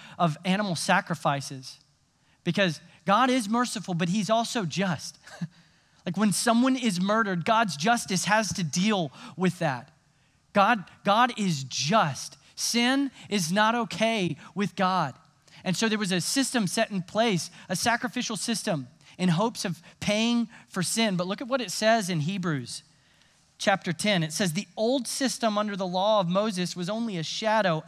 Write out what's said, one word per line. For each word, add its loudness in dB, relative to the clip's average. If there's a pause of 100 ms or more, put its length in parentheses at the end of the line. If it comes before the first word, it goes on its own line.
(180)
of 2
animal 0
sacrifices -2 (640)
because 0 (240)
God 4
is 0
merciful, -2
but 0
he's 0
also 0
just. -4 (240)
<laughs> -6 (580)
Like, -6
when 2
someone 2
is 0
murdered, 0
God's 2
justice 0
has 2
to -4
deal 0 (260)
with 0
that. -4 (640)
God, 4 (200)
God 4
is 0
just. 0 (180)
Sin 0 (180)
is -2
not 4
okay -2 (180)
with -2
God. 0 (500)
And 0
so 2
there 0
was -2
a 2
system 0
set -2
in -2
place, 0 (180)
a -4
sacrificial -2
system -4 (320)
in 4
hopes 0
of -4 (160)
paying 0 (200)
for -6
sin. 0
But -2
look -6
at -10
what -2
it -8
says 2
in 0
Hebrews -4 (720)
chapter 0
ten. 0
It -4
says, 0
"The -4
old 0
system -2
under -2
the -4
law 2
of 0
Moses 0
was -4
only -4
a -4
shadow, 0